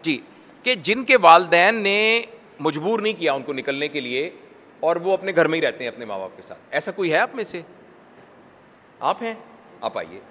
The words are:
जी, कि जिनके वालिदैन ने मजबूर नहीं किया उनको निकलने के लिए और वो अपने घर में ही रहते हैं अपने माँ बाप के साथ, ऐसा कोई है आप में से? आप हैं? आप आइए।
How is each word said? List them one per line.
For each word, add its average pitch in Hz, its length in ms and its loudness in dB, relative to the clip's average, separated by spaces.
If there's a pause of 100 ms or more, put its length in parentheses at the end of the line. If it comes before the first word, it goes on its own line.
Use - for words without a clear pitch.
जी, 151 180 -4 (420)
कि 247 120 0
जिनके 226 400 0
वालिदैन 175 580 8
ने 220 540 0 (340)
मजबूर 160 400 -2
नहीं 208 120 -2
किया 160 200 0
उनको 135 180 -8
निकलने 139 360 -4
के 147 120 -6
लिए 131 380 -6 (440)
और 170 160 0
वो 180 140 -2
अपने 190 200 -2
घर 165 140 4
में 156 80 0
ही 165 60 -2
रहते 127 240 -2
हैं 117 80 -6
अपने 117 140 -14
माँ 101 120 -8
बाप 95 180 -12
के 92 60 -20
साथ, - 320 -18
ऐसा 151 160 -4
कोई 185 200 -4
है 156 80 2
आप - 160 -2
में 233 100 -8
से? 170 200 -12 (1400)
आप 170 200 -2
हैं? 226 220 -10 (400)
आप 110 140 -6
आइए। 87 320 -12